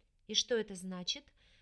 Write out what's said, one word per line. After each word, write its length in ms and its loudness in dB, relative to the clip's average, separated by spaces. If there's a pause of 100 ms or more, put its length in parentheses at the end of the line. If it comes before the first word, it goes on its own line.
(260)
И 80 -6
что 220 4
это 180 0
значит? 500 -6 (380)